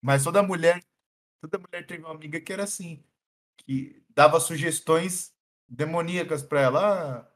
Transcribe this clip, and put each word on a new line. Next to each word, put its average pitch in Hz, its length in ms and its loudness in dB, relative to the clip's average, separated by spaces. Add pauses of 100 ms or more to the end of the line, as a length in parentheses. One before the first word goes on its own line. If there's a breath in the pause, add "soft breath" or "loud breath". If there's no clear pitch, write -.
Mas 139 200 4
toda 170 200 4
mulher, 175 400 2 (560)
toda 160 200 -8
mulher 175 260 -14
teve 165 180 -14
uma 160 100 -14
amiga 156 280 -10
que 165 100 -14
era 196 120 -6
assim, 175 400 -10 (540)
que - 520 -8
dava 151 300 6
sugestões 165 920 -2 (380)
demoníacas 160 760 -4
pra 147 180 0
ela. 143 760 0